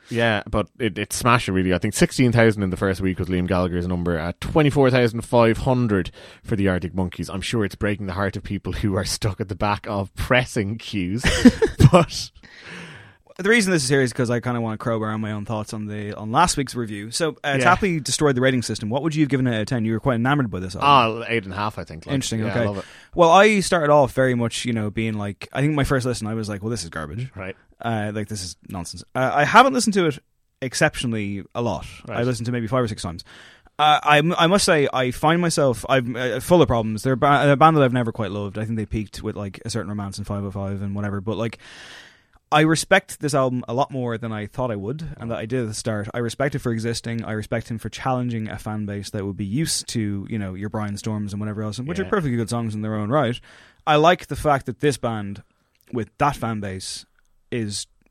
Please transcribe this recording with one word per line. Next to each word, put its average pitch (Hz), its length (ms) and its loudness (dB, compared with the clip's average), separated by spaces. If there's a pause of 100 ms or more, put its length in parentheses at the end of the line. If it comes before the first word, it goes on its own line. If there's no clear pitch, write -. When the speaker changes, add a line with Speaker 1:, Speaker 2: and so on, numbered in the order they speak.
Speaker 1:
Yeah, 113 420 0
but 107 180 -2 (100)
it, 107 200 -2
it 104 140 -4
smashed 120 360 2
it, 98 40 0
really. 92 200 2
I 87 60 2
think 107 160 -2
sixteen - 380 4
thousand 113 320 4
in 92 60 0
the 92 60 -4
first 95 240 0
week 92 180 0
was 90 100 -4
Liam 90 180 0
Gallagher's 90 400 0
number, 87 320 -2
at 85 220 -6
twenty-four 143 500 4
thousand 120 320 2
five 113 360 4
hundred 120 520 2 (320)
for - 140 -4
the 98 120 2
Arctic 90 260 -2
Monkeys. 90 360 -4
I'm 92 100 -6
sure 110 240 -2
it's 95 120 -4
breaking 104 300 -4
the 92 80 -6
heart 98 220 -2
of 98 60 -8
people 95 320 -6
who 101 220 0
are 95 80 0
stuck - 360 -4
at 101 80 -6
the 98 60 -6
back 101 320 -2
of 101 280 -4
pressing 120 640 0
queues, 101 440 -4 (340)
<laughs> - 360 6
but - 380 2 (1080)
Speaker 2:
The 190 100 -2
reason 214 240 6
this 160 120 4
is 123 40 -2
here 139 140 4
is 123 100 2
'cause 123 180 0
I 120 100 0
kinda 120 200 -2
wanna 110 160 -4
crowbar 110 340 -2
on 107 120 -4
my 107 100 -4
own 104 140 -6
thoughts 107 260 -6
on 107 140 -8
the, 104 280 -8
on 107 160 -10
last 160 280 4
week's 135 160 -4
review. 107 360 -8
So, 156 200 -2 (120)
uh, 143 160 0
Speaker 1:
Yeah. 127 60 4
Speaker 2:
Tapley 180 340 4
destroyed 139 380 2
the 123 60 0
rating 131 200 2
system. 107 280 -6
What 135 120 -2
would 156 120 -2
you 156 100 2
have 131 60 -2
given 131 160 2
it 120 80 0
out 110 80 0
of 101 40 -4
ten? 117 200 -2
You 113 80 0
were 110 60 -2
quite 127 160 0
enamoured 127 340 2
by 92 100 -6
this 90 160 -8
album. 117 460 4
Speaker 1:
Ah, - 60 -8
eight 113 160 -2
and 95 80 -10
a 90 40 -8
half, 104 220 -4
I 90 60 -8
think. 80 220 -16
Like, - 80 -6
Speaker 2:
Interesting, 117 260 -2
Speaker 1:
yeah, 104 100 -2
Speaker 2:
okay. 117 100 0
Speaker 1:
I 117 60 2
love 101 120 -4
it. 95 60 -8 (300)
Speaker 2:
Well, 165 160 6
I 202 300 6
started 165 300 2
off 147 220 6
very 131 220 2
much, 117 320 -2
you 120 80 -2
know, 107 160 -2
being 113 240 -4
like, 101 380 -8
I 135 100 -2
think 151 120 2
my 143 80 2
first 127 220 0
listen, 117 220 -2
I 110 80 -4
was 110 160 -4
like, 98 120 -8
"Well, 113 80 -4
this 101 140 -6
is 85 60 -14
garbage." 80 440 -8
Speaker 1:
Right. 95 220 -10 (240)
Speaker 2:
Uh, 107 340 -4
like, 104 140 -6
"This 98 160 -8
is 87 120 -12 (120)
nonsense." 90 340 -10 (120)
Uh, 127 200 0
I 143 100 4
haven't 254 280 4
listened 226 220 0
to 180 120 4
it 143 120 0 (420)
exceptionally 113 840 -2 (120)
a 120 80 -4
lot. 95 240 -4 (200)
Speaker 1:
Right. 107 140 -8
Speaker 2:
I - 20 0
listened 120 240 -2
to 123 60 -2
maybe 117 140 -2
five 127 180 0
or 110 40 -4
six 104 140 -8
times. 85 220 -8 (540)
Uh, 151 240 6
I, 147 160 6
m-, 165 200 2
I 170 80 4
must 190 180 4
say, 151 280 4
I 127 180 0
find 160 300 2
myself, 147 480 2
I'm, 127 280 2
uh, 127 240 -2
full 175 220 6
of 127 60 4
problems. 110 340 0
They're 131 120 2
a - 20 -4
ba-, 143 360 4
a 139 40 4
band 156 200 6
that 147 60 6
I've 123 100 4
never 120 200 0
quite 101 180 -6
loved. 101 280 -6
I 107 80 -4
think 113 100 -4
they 107 100 -4
peaked - 360 -6
with, 107 140 -6
like, 101 280 -8
A 113 60 -8
Certain 101 180 -6
Romance 101 300 -8
and 101 80 -8
five 101 180 -4
oh 101 60 -6
five 98 320 -6
and 98 120 -4
whatever. 101 260 -4
But, 101 180 -4
like, 113 200 -4 (960)
I 151 80 6
respect 160 600 2
this 147 140 -4
album 127 320 0
a 117 80 -6
lot 139 160 0
more 120 280 -4
than 117 120 -8
I 107 160 -6
thought 127 240 -6
I 104 60 -4
would, 143 400 -8
and 113 140 -10
that 107 80 -6
I 110 80 -8
did 127 160 -2
at 110 60 -4
the 107 60 -8
start. 104 380 -4
I 120 60 -6
respect 120 360 -2
it 139 40 -2
for 123 120 -2
existing. 117 540 -4
I 107 80 -6
respect 110 380 -4
him 113 80 -6
for 113 100 -10
challenging 120 600 -4
a - 100 -10
fan 107 260 -6
base 101 260 -8
that 101 140 -6
would 98 140 -6
be 104 80 -4
used 143 420 -4
to, 101 400 -4
you 113 100 -6
know, 95 160 -6
your 101 140 -6
Brian 104 300 -6
Storms 107 340 -6
and 101 80 -6
whatever 107 220 -6
else, 107 160 -6
and 127 100 -8
which 175 100 -6
are 190 60 -2
Speaker 1:
Yeah. 185 60 -8
Speaker 2:
perfectly 151 260 0
good 113 140 -2
songs 117 240 -2
in 107 80 -4
their 107 120 -4
own 104 160 -2
right. 127 300 0 (460)
I 151 100 6
like 165 300 6
the 143 100 -8
fact 143 300 0
that 123 140 -8
this 147 180 2
band, 107 440 -6 (500)
with 110 260 -6
that 143 180 2
fan 113 240 -4
base, 95 460 -10 (440)
is 107 360 -6 (240)